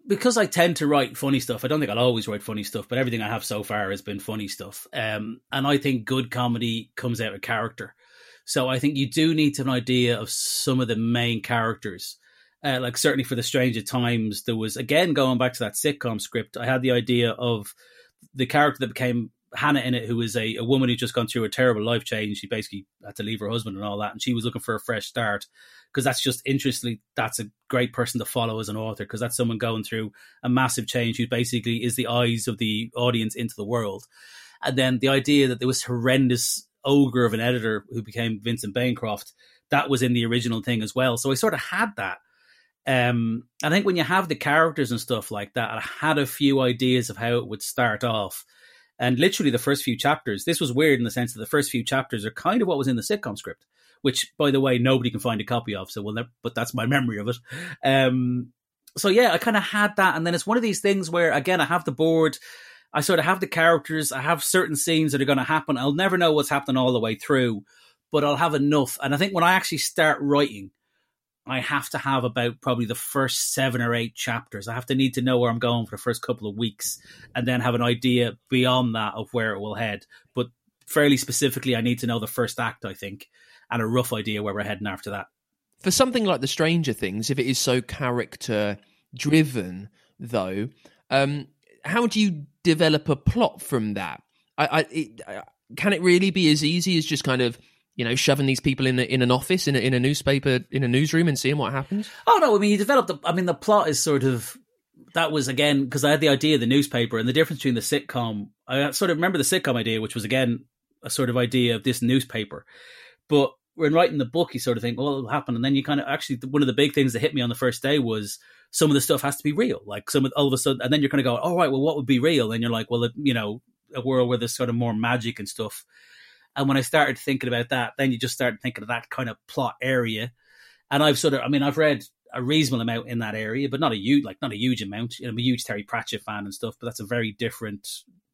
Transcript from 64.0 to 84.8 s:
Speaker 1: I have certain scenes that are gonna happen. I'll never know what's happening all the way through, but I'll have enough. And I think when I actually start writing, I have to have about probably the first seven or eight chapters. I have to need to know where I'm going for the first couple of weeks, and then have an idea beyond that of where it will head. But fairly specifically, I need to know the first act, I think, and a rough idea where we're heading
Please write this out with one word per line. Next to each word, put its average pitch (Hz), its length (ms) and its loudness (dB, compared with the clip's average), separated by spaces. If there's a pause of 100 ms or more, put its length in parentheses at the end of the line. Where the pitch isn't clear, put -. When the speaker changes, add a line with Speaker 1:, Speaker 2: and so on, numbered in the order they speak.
Speaker 1:
I 131 80 -6
have 147 240 0
certain 175 320 2
scenes 160 360 2
that 139 80 0
are 143 40 2
gonna 135 180 2
happen. 143 360 0
I'll 139 160 0
never 185 240 2
know 170 140 6
what's 147 180 2
happening 139 260 0
all 127 160 4
the 123 80 2
way 110 160 -2
through, 120 480 0 (480)
but 151 100 4
I'll 143 140 2
have 156 180 2
enough. 143 480 2
And 135 120 0
I - 20 0
think 196 180 -2
when 170 100 2
I 180 100 6
actually 175 240 -2
start 151 420 2
writing, 143 500 0 (720)
I 131 140 -4
have 139 320 -2
to - 80 -4
have 135 240 0
about 120 380 -2
probably 120 240 0
the 110 100 -4
first - 580 -2
seven 131 280 0
or 120 160 0
eight 117 180 -4
chapters. 113 540 -6
I 113 60 -6
have 110 120 -8
to 139 80 -2
need 131 200 2
to 131 80 -2
know 127 180 2
where 120 100 2
I'm 117 80 -2
going 117 280 0
for 104 100 -12
the - 60 -16
first 120 200 -2
couple 107 260 -6
of 101 80 -8
weeks, - 440 -6 (340)
and 123 140 -2
then 127 120 2
have 120 140 2
an 120 80 2
idea 120 560 2 (100)
beyond 127 460 2
that 107 200 -4
of 110 180 -10
where 110 200 0
it 98 60 -6
will 104 160 -8
head. 104 320 -6 (300)
But 120 140 -4 (360)
fairly 147 300 6
specifically, 127 580 -2
I 113 60 0
need 120 180 0
to 123 80 -4
know 117 140 -2
the 107 80 -8
first - 320 -4
act, 113 240 -6
I 95 100 -10
think, 98 340 -14 (440)
and 117 100 0
a 110 40 0
rough 120 260 0
idea 107 280 -2
where 104 140 -4
we're 104 80 -4
heading 104 240 -6